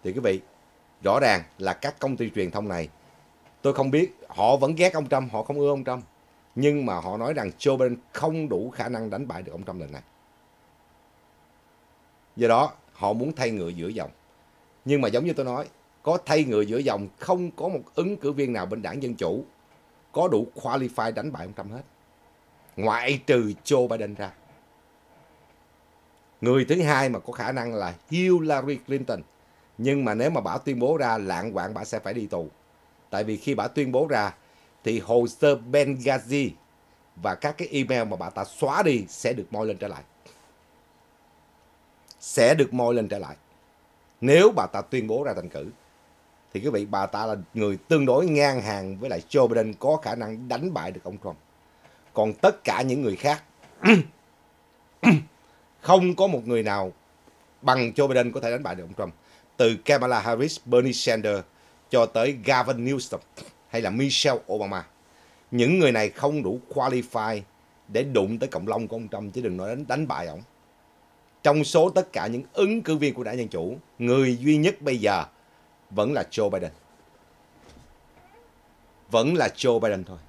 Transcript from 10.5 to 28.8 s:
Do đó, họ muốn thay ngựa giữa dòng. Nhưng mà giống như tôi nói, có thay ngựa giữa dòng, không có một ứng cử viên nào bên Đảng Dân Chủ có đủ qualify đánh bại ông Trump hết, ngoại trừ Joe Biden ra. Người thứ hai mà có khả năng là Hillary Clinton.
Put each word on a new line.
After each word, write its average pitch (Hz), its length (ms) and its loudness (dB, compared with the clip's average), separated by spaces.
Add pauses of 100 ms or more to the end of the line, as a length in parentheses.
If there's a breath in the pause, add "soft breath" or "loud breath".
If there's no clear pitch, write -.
Do 117 120 2
đó, 123 260 4 (200)
họ 101 200 -2
muốn 131 220 -4
thay 127 160 -2
ngựa 92 180 -4
giữa 85 180 -8
dòng. 95 220 -8 (760)
Nhưng 139 160 2
mà 120 60 2
giống 120 180 0
như 175 80 -2
tôi 139 120 -4
nói, 127 220 -6 (360)
có 165 220 2
thay 151 180 4
ngựa 110 180 2
giữa 107 160 -2
dòng, 104 300 -2 (120)
không 180 320 -2
có 156 160 -6
một 190 140 -4 (140)
ứng 185 220 -2
cử 143 140 -4
viên 131 220 -2
nào 92 120 -4
bên 107 160 -8
Đảng 101 220 -8
Dân 120 120 -6
Chủ 98 300 -4 (720)
có 175 120 2
đủ 117 280 2
qualify 120 580 -4
đánh 113 180 -8
bại 90 140 -12
ông 95 80 -14
Trump 98 180 -14
hết, 123 100 -14 (920)
ngoại 117 520 0
trừ 117 260 4 (120)
Joe 123 220 2
Biden 113 280 -6
ra. 98 160 -10 (2000)
Người 123 240 4
thứ 165 160 2
hai 139 280 2
mà 110 100 -4
có 113 140 -12
khả 120 180 -6
năng 120 220 -4
là 92 220 -4 (140)
Hillary 156 680 2
Clinton. 123 460 -6 (560 soft breath)